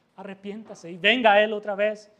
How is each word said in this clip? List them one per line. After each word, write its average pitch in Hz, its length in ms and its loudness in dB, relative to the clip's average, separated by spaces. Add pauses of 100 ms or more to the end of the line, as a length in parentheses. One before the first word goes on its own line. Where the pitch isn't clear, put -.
(160)
arrepiéntase 196 760 -16
y 185 60 -14
venga 214 360 2
a 208 80 6
Él 220 100 0
otra 208 240 -8
vez. 208 440 -4